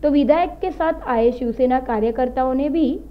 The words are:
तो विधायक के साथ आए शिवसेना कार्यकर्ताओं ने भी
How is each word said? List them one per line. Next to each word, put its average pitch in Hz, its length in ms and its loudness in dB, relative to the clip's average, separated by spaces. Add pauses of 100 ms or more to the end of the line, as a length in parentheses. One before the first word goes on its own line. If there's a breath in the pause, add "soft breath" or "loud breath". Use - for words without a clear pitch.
तो 302 80 4
विधायक 294 500 2
के 370 100 -4
साथ 320 360 -2
आए 240 240 2
शिवसेना 247 480 0
कार्यकर्ताओं 254 760 -2
ने 277 160 0
भी 302 180 0 (240)